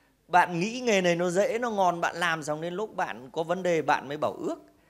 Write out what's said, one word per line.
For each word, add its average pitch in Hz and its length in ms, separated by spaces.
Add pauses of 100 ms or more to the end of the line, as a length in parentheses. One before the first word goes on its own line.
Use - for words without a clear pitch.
(280)
Bạn 175 320
nghĩ 220 200
nghề 226 220
này 175 140
nó 175 140
dễ, 185 300
nó 240 120
ngon, 180 300
bạn 165 140
làm 165 280
xong 151 180
đến 175 120
lúc 208 220
bạn 131 360
có 160 120
vấn 175 200
đề 170 180
bạn 139 260
mới 143 100
bảo 123 160
ước. 285 220 (340)